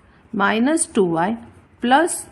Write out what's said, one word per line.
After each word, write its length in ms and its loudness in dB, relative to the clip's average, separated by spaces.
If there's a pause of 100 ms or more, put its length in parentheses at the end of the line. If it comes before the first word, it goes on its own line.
(320)
માઇનસ 560 0
ટુ 160 0 (140)
વાય 180 -2 (460)
પ્લસ 340 2 (160)